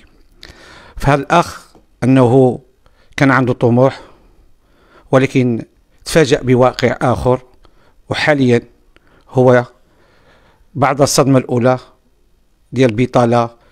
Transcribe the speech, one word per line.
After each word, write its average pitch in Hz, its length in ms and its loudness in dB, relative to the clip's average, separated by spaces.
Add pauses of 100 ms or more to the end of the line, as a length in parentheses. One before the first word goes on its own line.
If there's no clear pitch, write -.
(960)
فهذا 139 240 0
الأخ - 460 -4 (380)
أنه 127 560 2 (560)
كان 139 140 0
عنده 127 220 0
طموح، 123 480 0 (1120)
ولكن 127 500 0 (420)
تفاجأ 143 380 0
بواقع 123 600 0
آخر، 127 400 -2 (680)
وحاليًا 131 520 0 (720)
هو 123 340 2 (1120)
بعد 135 260 -2
الصدمة 135 380 2
الأولى 123 400 -2 (960)
ديال 127 180 0
البطالة 120 600 -2 (220)